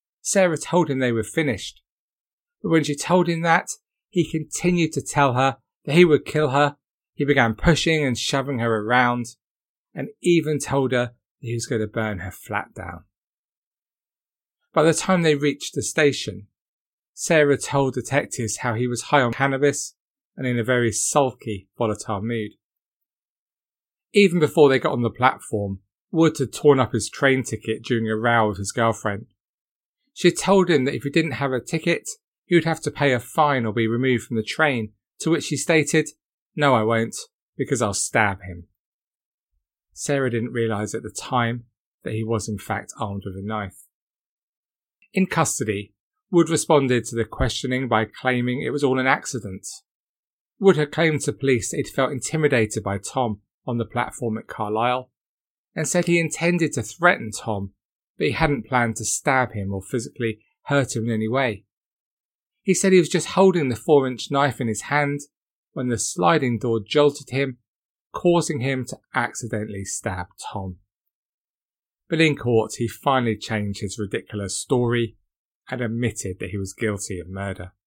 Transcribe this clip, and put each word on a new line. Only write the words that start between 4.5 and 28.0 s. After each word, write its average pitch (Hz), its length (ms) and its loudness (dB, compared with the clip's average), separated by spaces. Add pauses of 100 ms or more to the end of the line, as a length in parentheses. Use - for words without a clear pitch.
to - 100 -4
tell 143 300 0
her 131 240 0 (300)
that 143 80 -2
he 180 100 8
would 156 200 4
kill 151 260 0
her. 143 260 2 (380)
He 143 100 -2
began 127 300 4
pushing 160 500 2
and 127 120 0
shoving 135 440 -2
her 113 220 0
around, 123 440 2 (680)
and 139 140 -8 (140)
even 156 360 2
told 135 340 0
her 123 140 2
that - 400 -16
he 117 80 -6
was 117 120 -6
going 117 140 -2
to 110 60 -2
burn 104 340 -4
her 92 100 -10
flat - 440 -6
down. 87 300 -14 (1700)
By 151 120 4
the 160 100 4
time 180 280 0
they 160 120 4
reached 143 400 -2
the 135 80 -4
station, 110 640 -2 (680)
Sarah 147 460 4
told 135 360 0
detectives 123 640 -4
how 123 160 -2
he 120 120 -2
was 120 160 -4
high 147 180 2
on 120 120 2
cannabis 139 640 0 (380)
and 131 120 -6
in 123 120 0
a 113 60 0
very 120 280 4
sulky, 117 840 -2
volatile 104 460 -2
mood. 113 300 -4 (1600)
Even 185 260 6
before 147 320 6
they 131 80 4
got 151 140 -2
on 120 100 0
the 117 80 2
platform, 101 720 -2 (300)
Wood 160 280 2
had 131 160 -4
torn 143 260 6
up 120 120 0
his 110 180 -2
train 135 320 0
ticket 113 420 -6
during 113 240 -2